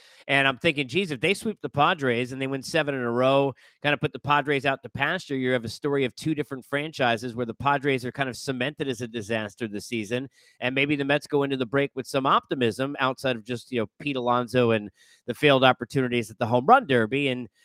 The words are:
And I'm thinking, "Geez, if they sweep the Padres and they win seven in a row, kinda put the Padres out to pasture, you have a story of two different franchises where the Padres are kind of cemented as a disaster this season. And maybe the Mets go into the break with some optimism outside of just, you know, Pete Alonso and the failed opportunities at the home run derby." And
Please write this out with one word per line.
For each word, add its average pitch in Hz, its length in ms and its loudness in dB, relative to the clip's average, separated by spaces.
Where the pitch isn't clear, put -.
And 139 200 2
I'm 131 100 0
thinking, 143 300 -2
"Geez, 160 240 -2
if 117 100 -8
they 190 140 0
sweep 214 260 -8
the 139 80 -8
Padres 135 600 0
and 131 100 -8
they 135 60 -4
win 135 160 -6
seven 143 320 -2
in 131 60 -4
a 120 100 -2
row, 135 420 4
kinda 143 140 2
put 151 160 -4
the 123 60 -10
Padres 143 460 0
out 135 160 0
to 113 80 -16
pasture, 147 460 -4
you 127 160 0
have 123 120 0
a 113 60 -8
story 139 360 -2
of 113 100 -6
two 156 180 -4
different 139 320 -8
franchises 127 680 -2
where 123 100 -4
the 113 80 -8
Padres 135 500 0
are 123 80 -6
kind 135 180 -4
of 113 60 -10
cemented 139 520 -6
as 123 140 -6
a 123 60 -8
disaster 110 600 -6
this 101 180 -8
season. 120 420 -6
And 127 140 -2
maybe 143 220 0
the 139 100 -2
Mets 143 220 0
go 143 160 0
into 139 120 -2
the 127 120 -2
break 139 260 0
with 127 140 -8
some 135 180 -2
optimism 139 720 0
outside 131 360 0
of 107 80 -12
just, 117 280 -10
you 120 100 -2
know, 104 80 -4
Pete 143 160 -6
Alonso 123 560 4
and 104 180 0
the 120 80 -4
failed 135 280 6
opportunities 123 680 2
at - 80 -16
the 117 80 0
home 123 180 2
run 233 220 6
derby." 131 400 2
And 123 200 -4